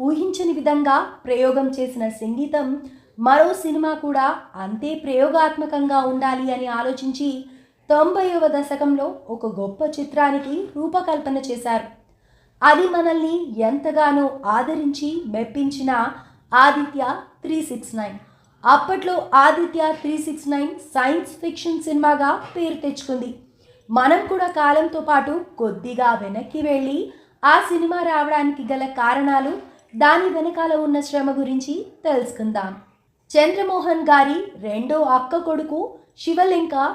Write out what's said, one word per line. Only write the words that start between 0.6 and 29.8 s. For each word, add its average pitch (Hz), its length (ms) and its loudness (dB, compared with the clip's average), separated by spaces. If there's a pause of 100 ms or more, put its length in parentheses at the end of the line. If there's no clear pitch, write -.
ప్రయోగం 262 420 2 (100)
చేసిన 254 280 -4 (140)
సింగీతం 269 480 -4 (520)
మరో 277 340 6
సినిమా 311 400 -2
కూడా 285 340 -2 (280)
అంతే 214 400 -8
ప్రయోగాత్మకంగా 294 1040 2 (120)
ఉండాలి 262 420 -2
అని 247 140 -4
ఆలోచించి 262 640 -4 (600)
తొంభైవ 349 580 2
దశకంలో 285 600 0 (220)
ఒక 233 160 -8 (140)
గొప్ప 196 220 -6 (140)
చిత్రానికి 285 600 0 (200)
రూపకల్పన 311 640 -2 (100)
చేశారు. 233 400 -4 (760)
అది 302 240 6 (100)
మనల్ని 330 400 0 (340)
ఎంతగానో 285 560 2 (300)
ఆదరించి 294 540 -2 (240)
మెప్పించిన 269 580 -2 (600)
ఆదిత్య 285 520 4 (400)
త్రీ 320 140 -4 (120)
సిక్స్ 233 260 -12
నైన్. 202 220 -6 (460)
అప్పట్లో 359 520 4 (280)
ఆదిత్య 330 380 2 (200)
త్రీ 302 160 -4
సిక్స్ 302 360 -8
నైన్ 294 200 -2 (200)
సైన్స్ 277 480 0
ఫిక్షన్ 330 440 -6
సినిమాగా 294 460 2 (240)
పేరు 330 280 -2
తెచ్చుకుంది. 254 460 -6 (600)
మనం 262 380 4
కూడా 370 220 0 (100)
కాలంతో 311 420 2
పాటు 302 320 2 (280)
కొద్దిగా 226 480 0 (120)
వెనక్కి 214 400 -8
వెళ్ళి 277 380 0 (440)
ఆ 294 120 8 (140)
సినిమా 339 340 0
రావడానికి 294 680 0
గల 262 140 -2 (120)
కారణాలు, 269 560 2 (420)